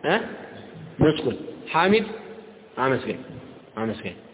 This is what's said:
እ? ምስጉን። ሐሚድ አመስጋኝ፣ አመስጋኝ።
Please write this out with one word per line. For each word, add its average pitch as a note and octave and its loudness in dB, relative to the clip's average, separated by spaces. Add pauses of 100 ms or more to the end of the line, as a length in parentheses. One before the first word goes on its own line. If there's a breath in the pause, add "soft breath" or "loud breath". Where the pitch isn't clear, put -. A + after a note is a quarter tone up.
እ? D#3 4 (840)
ምስጉን። D3 4 (320)
ሐሚድ G3 6 (720)
አመስጋኝ፣ A#2+ 2 (560)
አመስጋኝ። G#2+ -4 (180)